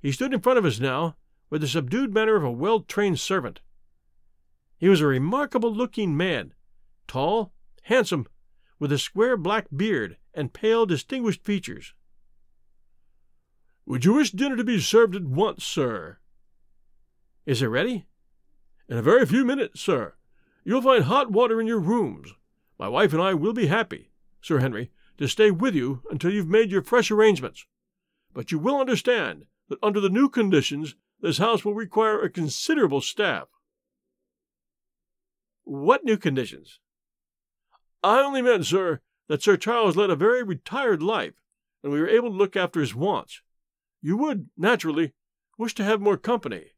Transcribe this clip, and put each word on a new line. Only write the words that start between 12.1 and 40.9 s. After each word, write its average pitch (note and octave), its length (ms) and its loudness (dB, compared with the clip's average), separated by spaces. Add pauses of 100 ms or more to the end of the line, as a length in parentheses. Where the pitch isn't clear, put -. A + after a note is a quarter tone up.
"Would B2+ 200 -4
you G3 80 6
wish C4+ 180 2
dinner C4 240 -2
to A#3 80 -2
be A3 160 0
served G#3 360 4
at G3 80 -8
once, D#3+ 400 -2
sir?" G#2 560 -6 (1300)
"Is B2+ 160 -2
it C3 60 0
ready?" F3+ 400 -4 (800)
"In A#2+ 100 -6
a A#2 40 -2
very G#3+ 240 6
few G#3 180 2
minutes, C4 380 -2
sir. A#2+ 340 -2 (480)
You'll B3 180 0
find B3 220 4
hot A#3+ 280 0
water A3+ 280 2
in A3+ 80 -2
your A3+ 120 0
rooms. D#3 540 -2 (460)
My F#2 80 -8
wife D3 260 2
and D#3+ 80 0
I F#3+ 120 2
will F3 200 -2
be A3 140 0
happy, - 440 -4 (300)
Sir D3+ 180 0
Henry, B2 320 -4 (260)
to C#3+ 100 -2
stay G#3+ 240 6
with G3 240 0
you C3 340 -2
until E3 220 -2
you've G3+ 160 -2
made G#3 240 4
your F#3+ 100 2
fresh A#3+ 300 2
arrangements. G#3 560 2 (680)
But B2 180 -10
you D#3+ 60 -2
will B3+ 220 0
understand G#3+ 640 -2 (220)
that C#3 160 -10
under G#3 160 0
the G3 100 2
new B3+ 200 4
conditions, D#3 640 0 (240)
this F3 180 -2
house A3 260 0
will G#3 120 -2
require G#3+ 440 0
a F3+ 100 -2
considerable E3 720 -2
staff." C3+ 460 -4 (2250)
"What D3+ 400 2
new A3 140 2
conditions?" - 640 -6 (1200)
"I G#3+ 180 4
only C#4 200 -2
meant, A3+ 240 2
sir, F3+ 360 -2 (260)
that D3 160 -4
Sir G3+ 140 4
Charles A3 380 0
led G3 140 2
a F3 60 0
very A3+ 280 2
retired G3+ 600 -2